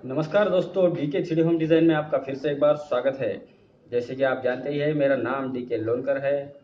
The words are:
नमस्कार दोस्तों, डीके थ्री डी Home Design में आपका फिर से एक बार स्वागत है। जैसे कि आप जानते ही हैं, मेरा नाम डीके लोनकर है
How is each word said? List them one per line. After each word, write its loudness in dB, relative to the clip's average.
नमस्कार 0
दोस्तों, 2
डीके -2
थ्री -4
डी 4
Home 4
Design 4
में 6
आपका -2
फिर -4
से -4
एक -4
बार 4
स्वागत -2
है। -2
जैसे -4
कि 0
आप 0
जानते -2
ही -2
हैं, 0
मेरा 2
नाम -4
डीके -4
लोनकर -2
है -4